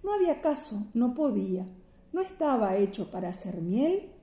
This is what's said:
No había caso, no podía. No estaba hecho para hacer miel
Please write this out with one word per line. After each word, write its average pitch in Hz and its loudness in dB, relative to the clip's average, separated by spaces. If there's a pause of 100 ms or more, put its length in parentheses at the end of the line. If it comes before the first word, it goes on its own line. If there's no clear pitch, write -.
No 403 -2
había 359 2
caso, 226 -2
no 247 2
podía. 196 0 (460)
No 349 -2
estaba 262 2
hecho 196 0
para 185 -4
hacer 180 -8
miel 269 2 (140)